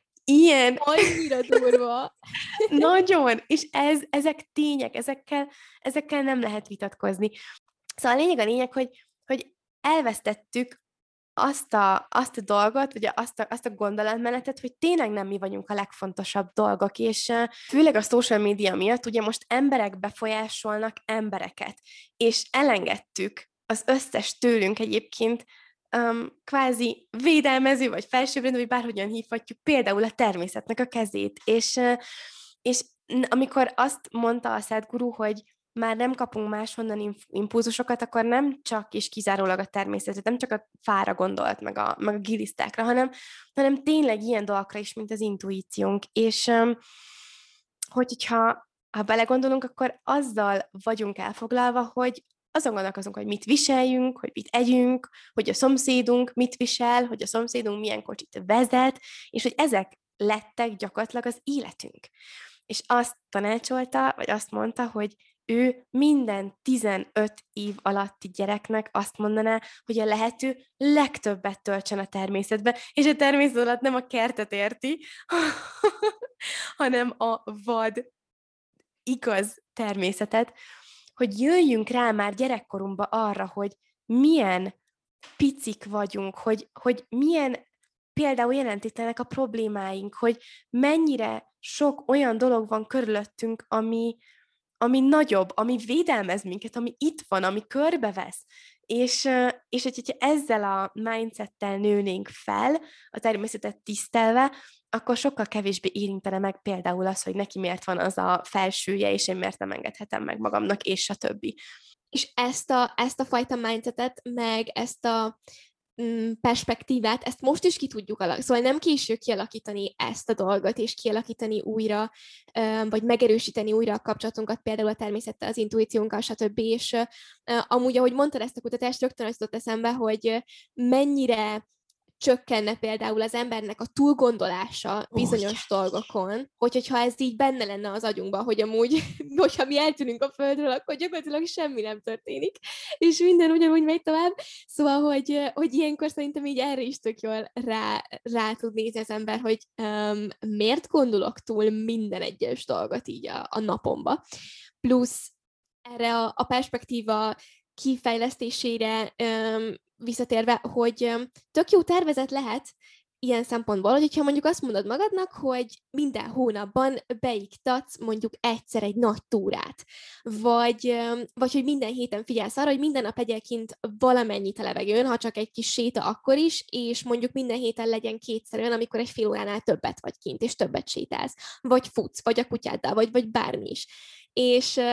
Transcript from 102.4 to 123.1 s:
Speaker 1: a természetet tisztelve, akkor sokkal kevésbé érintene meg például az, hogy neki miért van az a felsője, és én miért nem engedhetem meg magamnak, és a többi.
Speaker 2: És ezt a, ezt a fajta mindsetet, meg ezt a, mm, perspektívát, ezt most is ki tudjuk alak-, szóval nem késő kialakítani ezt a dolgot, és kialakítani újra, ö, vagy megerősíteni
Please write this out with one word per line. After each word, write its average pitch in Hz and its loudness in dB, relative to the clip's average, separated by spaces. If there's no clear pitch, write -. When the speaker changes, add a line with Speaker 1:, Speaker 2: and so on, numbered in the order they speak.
Speaker 1:
a 220 -14
természetet 208 -4
tisztelve, 233 2
akkor 233 -2
sokkal 269 -2
kevésbé 196 -4
érintene 196 -4
meg 196 -4
például 185 -2
az, 190 -4
hogy 185 -6
neki 196 -6
miért 180 -4
van 180 -2
az 185 -2
a 185 0
felsője, 196 0
és 196 0
én 190 -4
miért - -4
nem 98 -6
engedhetem - -8
meg - -4
magamnak, 202 0
és - -2
a 202 -6
többi. - -6
Speaker 2:
És - -6
ezt 247 -2
a, 247 2
ezt 247 -2
a 262 -2
fajta 254 -2
mindsetet, 233 -4
meg 233 -4
ezt - -6
a, 226 0
mm, 226 -2
perspektívát, 240 0
ezt - -8
most 285 2
is 359 2
ki 277 -4
tudjuk 208 -8
alak-, 175 -2
szóval 240 2
nem 311 2
késő 269 0
kialakítani 208 -4
ezt - -4
a 220 2
dolgot, 202 0
és 240 -2
kialakítani 220 -4
újra, 220 -2
ö, 220 0
vagy 220 0
megerősíteni 226 2